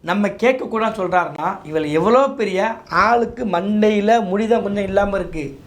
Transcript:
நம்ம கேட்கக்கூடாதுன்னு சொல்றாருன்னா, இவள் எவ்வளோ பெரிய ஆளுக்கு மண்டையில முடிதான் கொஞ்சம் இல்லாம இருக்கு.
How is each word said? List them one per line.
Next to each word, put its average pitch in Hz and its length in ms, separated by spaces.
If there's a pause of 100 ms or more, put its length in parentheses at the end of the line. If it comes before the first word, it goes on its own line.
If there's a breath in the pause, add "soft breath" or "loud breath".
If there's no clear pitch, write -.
நம்ம 202 200 (120)
கேட்கக்கூடாதுன்னு 220 600
சொல்றாருன்னா, 165 480 (200)
இவள் 156 160 (120)
எவ்வளோ 220 240 (180)
பெரிய 190 220 (420)
ஆளுக்கு 233 400 (100)
மண்டையில 208 580 (200)
முடிதான் 214 340
கொஞ்சம் 202 240
இல்லாம 196 300
இருக்கு. 165 260 (220)